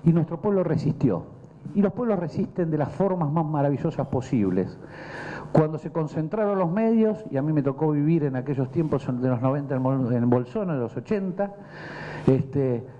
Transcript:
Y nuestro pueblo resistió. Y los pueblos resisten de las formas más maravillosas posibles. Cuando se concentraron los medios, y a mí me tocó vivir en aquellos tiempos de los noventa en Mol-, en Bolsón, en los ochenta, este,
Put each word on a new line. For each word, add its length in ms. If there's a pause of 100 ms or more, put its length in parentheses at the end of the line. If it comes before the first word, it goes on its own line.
Y 100
nuestro 260
pueblo 240
resistió. 600 (500)
Y 80
los 100
pueblos 280
resisten 520
de 60
las 120
formas 400
más 140
maravillosas 640
posibles. 720 (720)
Cuando 260
se 140
concentraron 680
los 120
medios, 580
y 60
a 60
mí 100
me 100
tocó 300
vivir 320
en 140
aquellos 340
tiempos 340
de 240
los 120
noventa 340
en 60
Mol-, 320
en 160
Bolsón, 400
en 100
los 160
ochenta, 600 (680)
este, 600 (140)